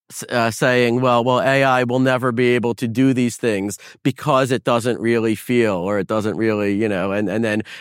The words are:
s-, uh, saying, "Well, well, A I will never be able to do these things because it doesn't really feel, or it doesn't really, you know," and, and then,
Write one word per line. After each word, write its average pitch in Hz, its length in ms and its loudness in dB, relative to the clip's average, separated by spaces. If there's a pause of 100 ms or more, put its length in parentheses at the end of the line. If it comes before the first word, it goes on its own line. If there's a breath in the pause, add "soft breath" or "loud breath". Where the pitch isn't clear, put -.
(120)
s-, - 120 -12
uh, 117 260 0
saying, 123 520 2
"Well, 120 220 2
well, 127 160 2
A 135 240 2
I 127 200 2
will 123 160 -2
never 131 320 2
be 123 240 2
able 117 180 0
to 117 140 -6
do 131 260 2
these 120 240 -2
things 101 400 -2 (240 loud breath)
because 135 500 0
it 123 120 -2
doesn't 120 360 0
really 113 360 0
feel, 117 400 0
or 98 240 -2
it 92 80 -4
doesn't 107 280 -2
really, 104 380 0
you 107 160 -2
know," 95 220 -2
and, 104 180 -2
and 110 140 -2
then, 107 180 -2 (200 loud breath)